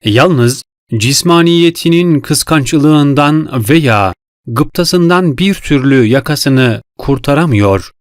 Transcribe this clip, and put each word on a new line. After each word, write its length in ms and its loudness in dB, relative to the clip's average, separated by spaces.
Yalnız 580 2
cismaniyetinin 1200 0
kıskançlığından 1500 0
veya 440 0
gıptasından 880 -2
bir 160 0
türlü 520 0
yakasını 760 0
kurtaramıyor. 1040 0